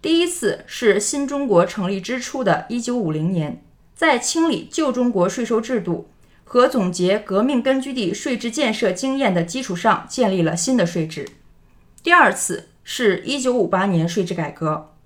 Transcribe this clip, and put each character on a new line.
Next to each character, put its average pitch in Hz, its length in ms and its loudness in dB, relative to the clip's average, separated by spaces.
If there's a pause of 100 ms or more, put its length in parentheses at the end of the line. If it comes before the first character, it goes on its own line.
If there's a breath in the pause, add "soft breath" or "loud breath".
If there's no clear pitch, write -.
第 320 160 2
一 349 80 2
次 - 400 -4
是 208 320 2
新 277 300 -2
中 285 180 -2
国 185 200 6
成 180 200 -4
立 196 140 -2
之 240 180 -6
初 254 240 -8
的 190 280 0
一 233 100 -4
九 240 160 -4
五 175 160 -2
零 156 180 -2
年， 165 320 -4 (320)
在 294 240 2
清 330 300 0
理 - 220 -2
旧 302 200 0
中 247 220 0
国 185 160 2
税 226 160 -4
收 226 160 2
制 233 180 -4
度 175 300 -4 (340 soft breath)
和 247 240 4
总 202 240 0
结 180 280 2
革 202 240 0
命 262 200 2
根 269 160 2
据 269 140 -6
地 202 220 -2
税 247 240 -4
制 233 120 -4
建 240 220 0
设 208 200 0
经 269 260 -2
验 220 160 2
的 170 80 2
基 247 200 -6
础 180 140 -6
上 196 320 0
建 214 240 2
立 185 80 0
了 160 160 2
新 262 180 0
的 190 120 4
税 165 200 -4
制。 156 220 -10 (760)
第 330 80 -2
二 320 220 6
次 - 380 -6 (120)
是 208 440 0
一 277 120 -2
九 247 160 0
五 196 140 2
八 185 160 0
年 170 240 2
税 185 160 -2
制 180 80 -6
改 160 180 -4
革 156 440 -6 (120)